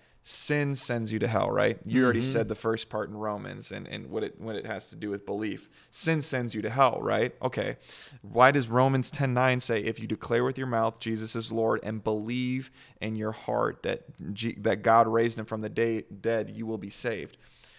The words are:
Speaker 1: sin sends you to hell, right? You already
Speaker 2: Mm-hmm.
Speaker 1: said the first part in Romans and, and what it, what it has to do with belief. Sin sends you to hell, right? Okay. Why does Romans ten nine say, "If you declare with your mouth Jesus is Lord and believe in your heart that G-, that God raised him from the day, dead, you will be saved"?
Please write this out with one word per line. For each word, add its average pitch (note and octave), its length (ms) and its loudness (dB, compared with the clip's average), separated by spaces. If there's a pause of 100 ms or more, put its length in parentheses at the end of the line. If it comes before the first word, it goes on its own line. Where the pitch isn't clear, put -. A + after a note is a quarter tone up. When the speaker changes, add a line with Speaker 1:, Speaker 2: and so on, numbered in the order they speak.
(240)
Speaker 1:
sin D3 540 0
sends A#2 340 -2
you A2 80 0
to A2 80 2
hell, G2+ 240 2
right? G#2+ 320 2
You B2+ 220 4
already A2+ 160 4
Speaker 2:
Mm-hmm. C3 100 -2
Speaker 1:
said A2+ 160 2
the G#2+ 80 -4
first A2+ 340 -2
part G#2+ 200 -4
in G#2 80 -10
Romans G#2 560 -6
and, G2+ 140 -8
and G#2+ 220 -10
what G#2+ 140 -2
it, - 160 -6
what A2 160 -8
it - 100 -6
has G#2 260 -8
to - 40 -16
do G#2 140 -6
with G2+ 160 -6
belief. G2+ 420 -4 (220)
Sin D#3+ 320 0
sends B2 340 -2
you G#2+ 60 -2
to G#2+ 80 -2
hell, B2 320 4
right? G#2+ 400 2
Okay. A2 340 -2 (460)
Why A#2 300 6
does C3+ 180 2
Romans C3 420 4
ten C3 220 0
nine B2+ 260 2
say, A2 240 0
"If A2+ 160 -2
you A2 80 -6
declare A#2 380 0
with C3 120 -2
your C3 100 -4
mouth A2+ 340 0
Jesus A2 340 -2
is A2+ 160 -4
Lord A2+ 320 2
and A2 180 -4
believe B2 720 -2 (300)
in A2 160 -2
your G#2+ 160 -2
heart A2 500 0
that - 200 -2 (280)
G-, A2+ 280 -4
that G#2 240 0
God A2+ 260 8
raised A2+ 280 2
him G#2+ 80 -6
from A2 140 -6
the G#2+ 100 -4
day, A2+ 360 0 (160)
dead, A2 280 0
you A2 160 -8
will A2 120 -4
be G2 120 -10
saved"? G2+ 460 -6 (440)